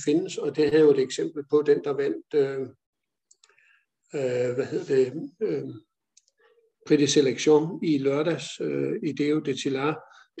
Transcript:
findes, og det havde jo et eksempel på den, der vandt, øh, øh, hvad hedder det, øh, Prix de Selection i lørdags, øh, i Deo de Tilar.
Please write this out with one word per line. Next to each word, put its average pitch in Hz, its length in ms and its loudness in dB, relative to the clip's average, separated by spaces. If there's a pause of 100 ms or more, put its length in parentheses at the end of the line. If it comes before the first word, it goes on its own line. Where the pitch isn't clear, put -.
findes, 175 340 0
og 143 180 -6
det 147 140 2
havde 156 140 6
jo 147 60 10
et 135 80 6
eksempel 143 520 -4
på 151 160 4
den, 147 180 4
der 143 80 -2
vandt, 139 420 -4
øh, 135 260 0 (1500)
øh, 123 400 -2
hvad 127 120 -4
hedder 143 280 -4
det, 131 360 0 (100)
øh, 160 240 -4 (1200)
Prix 151 120 4
de 143 80 2
Selection 151 800 2
i 156 140 2
lørdags, 143 640 -4
øh, 139 320 -4 (100)
i 156 100 -4
Deo 147 280 0
de 143 140 -4
Tilar. 139 540 -4 (320)